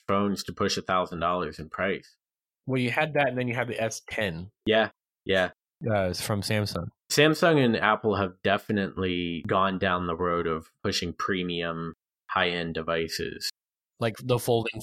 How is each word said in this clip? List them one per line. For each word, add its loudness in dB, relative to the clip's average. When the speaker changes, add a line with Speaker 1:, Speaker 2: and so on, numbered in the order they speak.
Speaker 1:
phones 0
to -8
push 0
a -4
thousand 0
dollars -2
in -12
price. -4
Speaker 2:
Well, 0
you 0
had 0
that, 4
and -4
then -2
you -2
had -2
the -4
S -4
ten. -4
Speaker 1:
Yeah, 4
yeah. 2
Speaker 2:
Uh, 2
it's -4
from -2
Samsung. -2
Speaker 1:
Samsung 6
and 4
Apple 2
have 0
definitely 0
gone 2
down 0
the -2
road 0
of -4
pushing -2
premium -4
high-end 0
devices. -4
Speaker 2:
Like -2
the 2
folding 0